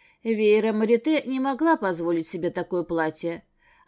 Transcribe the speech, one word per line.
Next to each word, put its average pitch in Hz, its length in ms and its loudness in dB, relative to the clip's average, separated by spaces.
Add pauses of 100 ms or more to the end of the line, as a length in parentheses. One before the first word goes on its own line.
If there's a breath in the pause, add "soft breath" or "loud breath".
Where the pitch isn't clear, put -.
(220 soft breath)
Вейра 214 500 2
Марите 226 500 2
не 262 180 -6
могла 277 360 2
позволить 170 520 -2
себе 170 220 -4
такое 170 340 -4
платье, 165 580 -4 (460 soft breath)